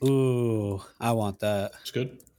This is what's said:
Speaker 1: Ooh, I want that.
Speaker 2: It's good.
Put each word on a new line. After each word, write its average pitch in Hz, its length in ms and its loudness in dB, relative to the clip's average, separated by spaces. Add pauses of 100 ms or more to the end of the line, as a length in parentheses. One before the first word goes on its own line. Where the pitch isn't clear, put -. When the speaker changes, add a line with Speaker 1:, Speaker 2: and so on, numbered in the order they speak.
Speaker 1:
Ooh, 120 760 2 (180)
I 117 140 0
want 104 260 -2
that. 104 320 -2 (100)
Speaker 2:
It's - 100 -14
good. 131 280 -6 (200)